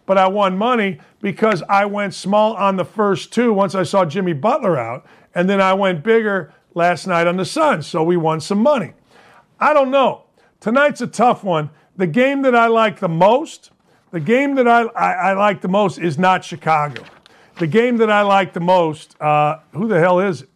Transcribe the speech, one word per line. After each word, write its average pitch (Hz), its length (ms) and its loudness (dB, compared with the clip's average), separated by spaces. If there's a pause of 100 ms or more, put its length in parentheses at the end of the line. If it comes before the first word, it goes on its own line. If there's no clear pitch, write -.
but 190 120 0
I 190 120 4
won 190 280 0
money 208 420 -2 (220)
because 202 460 -2
I 202 160 2
went 202 300 -6
small 214 420 0
on 190 220 0
the 175 80 -4
first 202 480 -4
two 233 180 2
once 196 240 0
I 190 80 -2
saw 190 220 0
Jimmy 175 260 -4
Butler 202 460 -2
out, 117 280 -8 (300)
and 180 140 0
then 196 100 0
I 190 140 2
went 185 300 -2
bigger 214 500 -2 (200)
last 175 320 0
night 170 220 0
on 175 80 0
the 185 80 -4
Suns, 262 420 -2
so 160 180 -4
we 175 120 0
won 160 240 -2
some 202 240 -2
money. 262 300 0 (680)
I 269 140 2
don't 269 180 2
know. 254 320 0 (380)
Tonight's 269 400 0
a 220 60 -6
tough 226 360 0
one. 156 260 -2 (280)
The 185 100 0
game 269 360 0
that 247 120 2
I 233 120 4
like 226 320 0
the 185 100 -4
most, 202 600 0 (400)
the 170 100 -6
game 269 340 0
that 240 140 2
I, 233 140 4
I, 180 280 -2
I 180 220 0
like 202 260 0
the 202 80 -8
most 190 320 0
is 165 180 -4
not 185 280 2
Chicago. 151 580 -4 (540)
The 170 100 -4
game 233 300 2
that 220 120 2
I 208 120 4
like 196 320 2
the 175 80 -6
most, 170 600 0
uh, 151 380 2 (140)
who 208 140 -4
the 190 120 2
hell 180 220 4
is 190 220 -4
it? - 120 -20